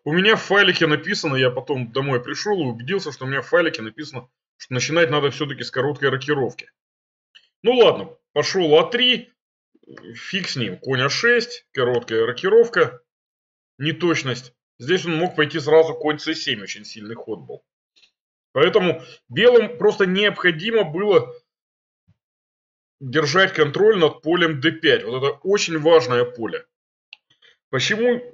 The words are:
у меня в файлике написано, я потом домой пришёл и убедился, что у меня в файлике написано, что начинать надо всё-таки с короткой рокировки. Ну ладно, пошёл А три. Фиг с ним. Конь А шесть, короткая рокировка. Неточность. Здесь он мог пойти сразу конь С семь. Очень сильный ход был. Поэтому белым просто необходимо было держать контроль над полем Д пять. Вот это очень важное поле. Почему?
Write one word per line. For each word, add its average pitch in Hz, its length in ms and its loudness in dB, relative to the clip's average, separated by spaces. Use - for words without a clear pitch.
у 147 80 -4
меня 196 240 4
в - 60 -4
файлике 185 440 2
написано, 151 500 -2
я 127 140 4
потом 127 420 -6
домой 135 300 -2
пришёл 190 380 -4
и 143 60 -2
убедился, 135 460 -6
что 131 120 -12
у 131 40 -6
меня 135 140 -4
в - 60 -12
файлике 165 340 0
написано, 127 460 -14
что - 180 -14
начинать 143 360 0
надо 143 200 0
всё-таки 135 340 -8
с - 60 -12
короткой 139 400 -2
рокировки. 131 600 -4
Ну 226 100 2
ладно, 156 440 4
пошёл 151 440 0
А 185 120 4
три. 247 440 -2
Фиг 180 340 -10
с - 80 -8
ним. 101 220 -8
Конь 127 220 -4
А 135 80 0
шесть, 233 640 -2
короткая 117 520 -2
рокировка. 180 760 2
Неточность. 139 760 -4
Здесь 151 280 -2
он 170 100 -2
мог 175 180 -2
пойти 151 240 0
сразу 156 360 4
конь 151 240 -4
С 156 160 -6
семь. 120 280 -6
Очень 101 220 -14
сильный 110 320 -14
ход 107 240 -12
был. - 240 -18
Поэтому 175 500 2
белым 214 500 4
просто 202 280 2
необходимо 196 800 0
было 170 500 0
держать 156 500 0
контроль 170 460 2
над 156 240 0
полем 160 380 0
Д 156 120 0
пять. 131 320 0
Вот 120 180 -6
это 143 100 0
очень 185 360 -2
важное 139 460 4
поле. 113 420 -10
Почему? 208 540 0